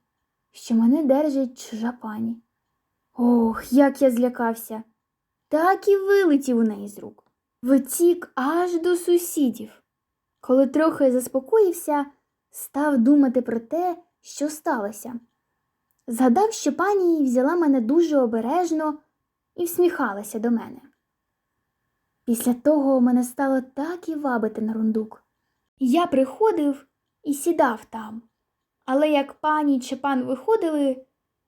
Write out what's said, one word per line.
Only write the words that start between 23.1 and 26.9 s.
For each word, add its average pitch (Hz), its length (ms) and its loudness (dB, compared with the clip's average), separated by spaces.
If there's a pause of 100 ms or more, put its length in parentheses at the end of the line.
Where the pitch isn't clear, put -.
стало 269 380 -2
так 320 480 -10
і 320 60 -6
вабити 233 460 -4
на 220 120 -4
рундук. 220 500 -4 (560)
Я 294 280 2
приходив 285 800 0 (360)